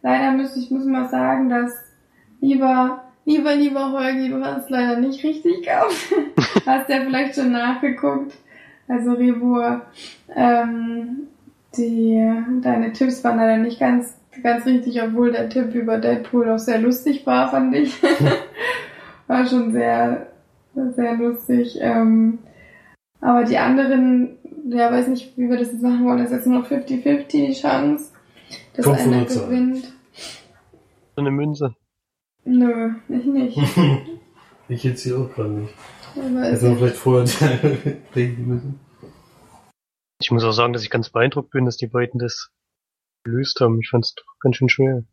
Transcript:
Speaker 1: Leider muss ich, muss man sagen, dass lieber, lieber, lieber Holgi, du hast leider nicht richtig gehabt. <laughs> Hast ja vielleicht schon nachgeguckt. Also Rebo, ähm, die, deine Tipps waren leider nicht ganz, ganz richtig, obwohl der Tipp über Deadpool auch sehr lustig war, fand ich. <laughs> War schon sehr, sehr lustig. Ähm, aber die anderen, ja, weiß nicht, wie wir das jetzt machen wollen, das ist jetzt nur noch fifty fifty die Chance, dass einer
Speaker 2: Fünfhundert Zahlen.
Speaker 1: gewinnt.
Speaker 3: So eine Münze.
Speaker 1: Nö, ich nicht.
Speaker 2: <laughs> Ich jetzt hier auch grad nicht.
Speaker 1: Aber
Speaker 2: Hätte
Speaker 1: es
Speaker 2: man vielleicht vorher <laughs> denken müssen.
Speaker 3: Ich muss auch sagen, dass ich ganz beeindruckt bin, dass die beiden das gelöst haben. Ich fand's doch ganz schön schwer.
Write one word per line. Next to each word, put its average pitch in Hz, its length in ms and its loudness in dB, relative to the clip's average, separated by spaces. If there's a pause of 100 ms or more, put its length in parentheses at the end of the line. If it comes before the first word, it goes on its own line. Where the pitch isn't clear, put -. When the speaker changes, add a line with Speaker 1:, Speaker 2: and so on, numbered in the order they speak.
Speaker 1:
Leider 262 300 0
muss 262 240 -2
ich, 254 160 -6
muss 269 140 -2
man 262 240 -2
sagen, 262 400 0
dass 240 240 -2 (640)
lieber, 262 640 2 (220)
lieber, 294 300 2
lieber 277 360 0
Holgi, 262 380 -2
du 262 120 -4
hast 269 280 -8
leider 247 300 0
nicht 269 260 -2
richtig 320 400 -2
gehabt. - 280 0 (380)
<laughs> - 340 0
Hast 262 240 0
ja 269 120 0
vielleicht 269 340 -2
schon 254 160 0
nachgeguckt. 254 840 -2 (560)
Also 240 240 0
Rebo, 240 480 2 (720)
ähm, 233 920 0 (480)
die, 226 420 2 (440)
deine 226 320 0
Tipps 254 280 -2
waren 233 160 0
leider 226 200 4
nicht 233 240 -2
ganz, 247 360 0 (240)
ganz 240 240 0
richtig, 247 380 0
obwohl 233 300 2
der 226 160 -4
Tipp 233 260 -2
über 220 220 0
Deadpool 233 520 0
auch 226 100 2
sehr 220 200 0
lustig 247 480 0
war, 254 240 2
fand 262 240 2
ich. 285 260 2
<laughs> - 1300 -2
War 254 180 2
schon 240 280 0
sehr, 117 540 0 (680)
sehr 233 220 0
lustig. 240 640 -2
Ähm, 226 580 2 (800)
aber 240 240 4
die 240 140 0
anderen, 254 800 2 (320)
ja, 240 200 2
weiß 247 200 0
nicht, - 280 -4
wie 247 120 -2
wir 240 80 2
das 233 160 -4
jetzt 233 100 -6
machen 247 220 2
wollen, 247 140 2
das 240 100 0
ist 247 80 -2
jetzt 254 100 -2
nur 254 120 4
noch 247 80 -6
fifty 262 340 -4
fifty 285 460 0
die 269 120 0
Chance, 285 540 0 (600)
dass 240 140 2
einer 139 80 6
Speaker 2:
Fünfhundert 247 360 2
Zahlen. 233 180 -4
Speaker 1:
gewinnt. 254 440 -2 (1200)
Speaker 3:
So 143 40 -2
eine 143 100 0
Münze. 143 440 -2 (680)
Speaker 1:
Nö, 240 460 4 (180)
ich 247 160 -2
nicht. 262 320 0
Speaker 2:
<laughs> 143 100 4 (1040)
Ich 120 140 -6
jetzt 123 200 -2
hier 127 140 -4
auch 123 160 -4
grad 107 160 -6
nicht. 104 240 -8 (440)
Speaker 1:
Aber 254 240 -4
Speaker 2:
Hätte 123 160 0
Speaker 1:
es 120 40 -2
Speaker 2:
man 120 160 4
vielleicht 120 200 2
vorher 123 280 4
<laughs> 135 880 0
denken 120 340 -2
müssen. 127 300 -6 (1400)
Speaker 3:
Ich - 80 -4
muss 117 140 2
auch 113 80 2
sagen, 120 220 2
dass 117 100 -6
ich 104 60 -12
ganz 117 200 -4
beeindruckt 127 420 0
bin, 131 120 0
dass 123 140 -2
die 123 100 -8
beiden 120 320 -2
das 120 300 -8 (760)
gelöst 123 380 -2
haben. 113 180 4
Ich 113 100 -6
fand's 120 240 0
doch - 120 -20 (160)
ganz 127 160 2
schön 131 100 0
schwer. 131 460 0